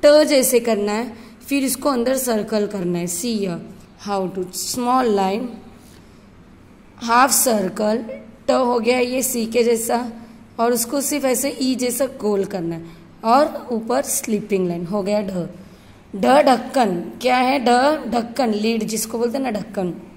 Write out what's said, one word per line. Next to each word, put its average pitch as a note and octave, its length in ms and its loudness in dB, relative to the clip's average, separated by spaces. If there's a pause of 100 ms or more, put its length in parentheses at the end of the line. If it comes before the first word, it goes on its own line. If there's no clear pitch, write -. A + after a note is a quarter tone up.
ट D4 40 8 (220)
जैसे C4 300 4
करना G#3 320 0
है, A#3 220 -4 (340)
फिर C#4 160 0
इसको C4+ 260 -2
अंदर B3+ 280 0
circle A3 500 -2
करना F3+ 320 -4
है। F3 80 -4
See A#3+ 240 -4 (120)
here, F3 160 -4 (480)
how G3+ 100 -2 (160)
to, F#3+ 100 -6 (180)
small B3 580 0
line, G3 260 0 (1600)
half B3 280 6
circle, G#3+ 680 0 (440)
ट - 40 2
हो B3 280 2
गया A#3+ 200 2
ये B3 240 0
सी A#3 220 -2
के A3+ 180 0
जैसा, A#3 380 0 (580)
और A#3 140 2
उसको C4+ 280 -2
सिर्फ C#4 240 -2
ऐसे B3+ 240 0 (120)
ई C4 120 0 (120)
जैसा B3+ 200 0 (160)
गोल G3 240 0 (100)
करना E3+ 200 -4
है, E3 100 -12 (380)
और C#4 480 2
ऊपर A#3 400 0
sleeping G#3 560 -2
line E3+ 180 -4
हो G3 180 -2
गया G#3 180 0
D। F#3 260 -4 (680)
D B3 260 6 (100)
ढक्कन, A3+ 440 2 (260)
क्या B3 160 2
है C4 280 2
ढ? B3 460 2
ढक्कन, A#3 420 -2
lead G#3+ 340 0
जिसको A3 300 -6
बोलते A#3 200 -2
हैं C4+ 80 -2
ना G#3 140 -2
ढक्कन। F3+ 360 -4 (220)